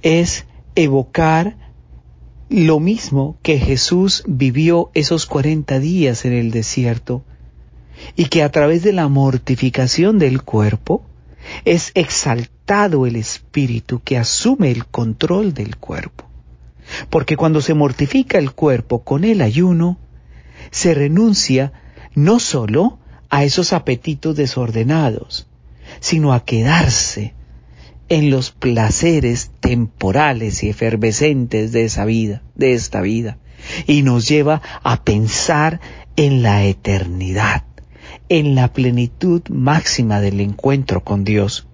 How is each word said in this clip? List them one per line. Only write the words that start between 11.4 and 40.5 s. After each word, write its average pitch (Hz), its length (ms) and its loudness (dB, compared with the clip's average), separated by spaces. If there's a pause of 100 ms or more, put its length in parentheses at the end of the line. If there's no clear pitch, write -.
es 170 300 0
exaltado 151 1120 -2
el 117 100 -2
espíritu 120 880 -4
que 127 160 -2
asume 208 520 0
el 117 160 -4
control 180 680 -2
del 104 220 -8
cuerpo. - 480 -14 (840)
Porque 156 280 0
cuando 156 240 2
se 156 140 0
mortifica 151 640 0
el 135 140 0
cuerpo 123 520 0
con 147 200 -2
el 214 160 2
ayuno, 170 580 2 (720)
se 170 240 2
renuncia 147 800 2 (420)
no 185 260 4
solo 127 580 0 (320)
a 143 140 2
esos 170 280 0
apetitos 151 640 -2
desordenados, 127 1120 -2 (520)
sino 151 320 0
a 120 120 0
quedarse 120 920 0 (760)
en 151 200 4
los 131 200 0
placeres 123 1000 0 (100)
temporales 117 1040 0
y 107 60 -2
efervescentes 113 1000 0
de 113 120 2
esa 101 200 -4
vida, 110 380 -2 (120)
de 131 180 2
esta 107 280 -2
vida, 110 380 -4 (480)
y 143 160 4
nos 120 260 2
lleva 151 320 2 (220)
a 120 220 -2
pensar 151 760 0 (360)
en 139 260 2
la 101 220 2
eternidad, 92 1000 -2 (680)
en 151 240 2
la 123 180 2
plenitud 127 800 0
máxima 127 720 0
del 101 180 -2
encuentro 131 640 -2